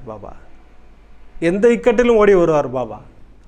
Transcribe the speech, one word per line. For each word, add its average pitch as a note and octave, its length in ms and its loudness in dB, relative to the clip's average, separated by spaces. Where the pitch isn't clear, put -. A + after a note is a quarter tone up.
பாபா. G#2+ 240 -16
எந்த G3 160 0
இக்கட்டிலும் A#3+ 460 2
ஓடி G3+ 200 4
வருவார் D3+ 340 0
பாபா. A2 240 -8